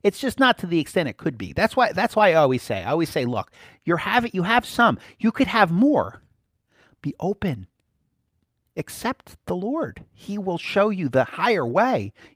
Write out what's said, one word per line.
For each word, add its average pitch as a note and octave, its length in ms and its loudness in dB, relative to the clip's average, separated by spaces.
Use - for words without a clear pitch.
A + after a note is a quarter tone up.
It's G3+ 160 2
just C4 220 -4
not B3 180 4
to F#3+ 80 -8
the E3+ 140 0
extent D#3 280 -2
it - 100 -10
could C#3 180 -6
be. F#2+ 160 -10
That's G3+ 240 0
why, A#3 160 2
that's F#3 240 -2
why G#3 140 6
I D#3+ 40 4
always C3 280 4
say, G2 200 -6
I A2+ 100 -4
always E3 180 -2
say, B2+ 160 -2
"Look, A2+ 260 -6
you're E3+ 140 0
having, A#3 340 0
you F#3 120 -2
have A#3 200 2
some. A3+ 340 2
You A3+ 120 2
could B3+ 180 0
have G3+ 220 4
more. G3 520 2
Be C#3+ 180 -6
open. E3 460 -4
Accept - 680 -8
the F3+ 100 -6
Lord. A#3+ 500 -6
He G3+ 240 -10
will F#3 180 -4
show G3+ 320 0
you F3+ 220 -2
the B2+ 140 2
higher F3+ 420 0
way." D#3 480 0